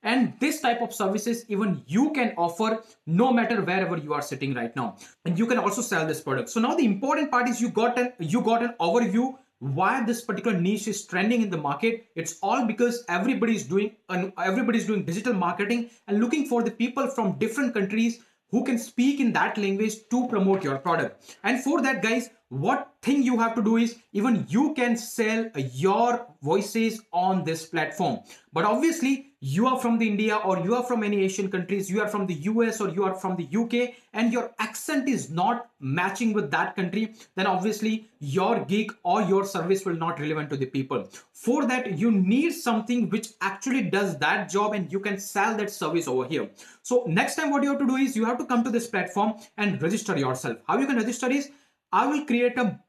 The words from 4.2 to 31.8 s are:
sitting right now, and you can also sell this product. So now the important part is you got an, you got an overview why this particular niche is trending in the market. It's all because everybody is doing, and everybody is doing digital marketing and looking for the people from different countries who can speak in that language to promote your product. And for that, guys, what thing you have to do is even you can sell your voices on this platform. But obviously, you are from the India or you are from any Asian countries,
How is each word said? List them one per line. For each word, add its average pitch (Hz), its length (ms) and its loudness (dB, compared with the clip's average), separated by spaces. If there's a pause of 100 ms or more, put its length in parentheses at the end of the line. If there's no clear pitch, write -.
sitting 139 320 -4
right 120 220 -6
now, 120 220 -6 (260)
and 170 120 0
you 226 100 2
can 240 120 2
also 196 240 0
sell 165 240 0
this 160 140 -4
product. 131 300 -4
So 226 100 -2
now 254 160 2
the 330 80 4
important 277 460 0
part 247 180 2
is 240 120 -2
you 226 100 0
got 233 280 2
an, 247 200 0
you 170 240 0
got 226 200 2
an 233 160 -4
overview 226 560 2 (240)
why 185 460 0
this 233 180 -2
particular 208 340 -2
niche 190 300 0
is 214 180 -4
trending 220 380 0
in 208 80 0
the 175 60 -2
market. 160 580 -2
It's 160 260 -8
all 233 240 2
because 240 440 0
everybody 220 480 0
is 180 80 -4
doing, 196 320 0 (120)
and 185 300 -4
everybody 214 400 2
is 180 80 -2
doing 196 180 0
digital 196 300 -2
marketing 202 560 -2 (160)
and 202 140 2
looking 254 260 0
for 240 160 2
the 233 80 0
people 247 380 -2
from 196 300 -2
different 233 360 -2
countries 220 460 0 (300)
who 254 120 2
can 254 160 0
speak 269 400 0
in 233 140 2
that 175 260 0
language 202 520 -2
to 240 180 0
promote 190 340 2
your 135 160 -2
product. - 640 -4
And 240 200 0
for 294 200 0
that, 254 180 0
guys, 233 300 0 (200)
what 175 520 -2
thing 277 200 2
you 247 160 4
have 226 180 2
to 240 60 0
do 226 140 4
is 233 200 2 (180)
even 202 340 2
you 277 240 2
can 240 240 2
sell 226 580 -2
your 185 720 0 (140)
voices 202 640 0 (100)
on 180 320 2
this 160 220 -4
platform. 156 540 -2 (340)
But 165 100 0
obviously, 262 760 0
you 147 260 2
are 254 120 2
from 233 200 2
the 226 100 2
India 214 280 2
or 190 240 0
you 190 140 2
are 247 80 0
from 240 220 0
any 208 180 2
Asian 190 280 0
countries, 185 400 -2